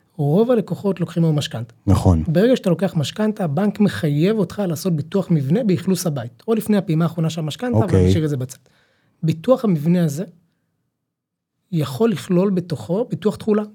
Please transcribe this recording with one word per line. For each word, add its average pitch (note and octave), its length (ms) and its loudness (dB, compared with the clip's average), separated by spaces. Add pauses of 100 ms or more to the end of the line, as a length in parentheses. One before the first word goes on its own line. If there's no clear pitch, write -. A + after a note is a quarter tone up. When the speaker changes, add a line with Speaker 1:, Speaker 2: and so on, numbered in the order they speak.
(160)
Speaker 1:
רוב F3 340 2
הלקוחות G3 500 -2
לוקחים E3 240 0
היום D#3 140 2
משכנתה. A#2 360 -6 (120)
Speaker 2:
נכון. F2 420 4
Speaker 1:
ברגע G#3+ 280 4
שאתה - 140 -2
לוקח F3 260 0
משכנתה, G#3 480 -2
הבנק F#3+ 360 -2
מחייב F3 580 2
אותך G3+ 300 -4
לעשות E3+ 280 -2
ביטוח F3+ 340 -4
מבנה D#3+ 340 2
באכלוס F#3 420 0
הבית, C3+ 420 -6
או A3+ 60 2
לפני G#3+ 220 0
הפעימה E3+ 280 0
האחרונה D#3+ 260 -2
של E3 100 -8
המשכנתה, D#3 360 -4
אבל A2+ 80 4
Speaker 2:
אוקיי. F#2 240 4
Speaker 1:
נשאיר F#2+ 160 2
את D3+ 60 -2
זה D3 60 -2
בצד. B2+ 220 -8 (640)
ביטוח E3+ 420 0
המבנה E3+ 400 2
הזה D3+ 200 -4 (1500)
יכול D#3 380 0
לכלול F#3 400 0
בתוכו F3+ 540 -4
ביטוח G#3 320 -4
תכולה, G#3+ 260 0 (120)